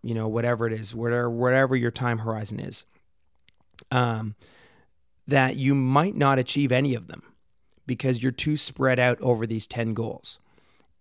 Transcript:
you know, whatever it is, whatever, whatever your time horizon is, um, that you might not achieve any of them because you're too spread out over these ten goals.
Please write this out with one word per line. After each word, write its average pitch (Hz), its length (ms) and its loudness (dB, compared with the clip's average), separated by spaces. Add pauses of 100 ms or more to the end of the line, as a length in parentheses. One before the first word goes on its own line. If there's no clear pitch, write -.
you 117 120 -6
know, 110 140 -2
whatever 117 400 0
it 110 60 -4
is, 107 220 -8
whatever, 120 340 0
whatever 127 460 2
your 120 160 0
time 120 280 0
horizon 110 400 -6
is, - 240 -10 (1080)
um, 113 440 0 (920)
that 131 280 4
you 139 180 2
might 139 420 2
not 139 240 4
achieve 131 320 0
any 131 220 2
of - 140 -8
them - 160 -16 (640)
because 127 360 -2
you're 131 100 0
too 151 260 -2
spread 131 420 0
out 123 220 2
over 117 240 2
these 110 220 -4
ten 113 260 -4
goals. - 460 -8 (600)